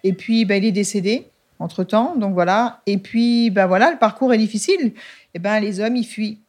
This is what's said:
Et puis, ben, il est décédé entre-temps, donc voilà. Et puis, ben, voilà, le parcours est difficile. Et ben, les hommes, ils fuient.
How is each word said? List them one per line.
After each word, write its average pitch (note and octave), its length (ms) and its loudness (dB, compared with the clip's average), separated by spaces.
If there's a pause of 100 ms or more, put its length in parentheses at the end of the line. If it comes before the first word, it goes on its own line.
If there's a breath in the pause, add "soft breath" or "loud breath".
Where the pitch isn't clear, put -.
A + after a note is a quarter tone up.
Et F#3+ 80 2
puis, A3+ 320 0
ben, G3 180 0
il A3 60 2
est G#3 40 0
décédé G3+ 540 -2 (320)
entre-temps, G#3+ 580 -2
donc G3 180 -2
voilà. G3 520 0
Et G3+ 120 0
puis, A#3 520 0
ben, F#3+ 160 2
voilà, G3 240 4
le D#4+ 60 -6
parcours B3 360 2
est A3+ 60 4
difficile. A3 540 0 (420 loud breath)
Et F3 40 -8
ben, G3+ 200 0
les G3+ 220 -4
hommes, A#3 160 -2
ils A#3 80 -2
fuient. G#3+ 340 -8 (100)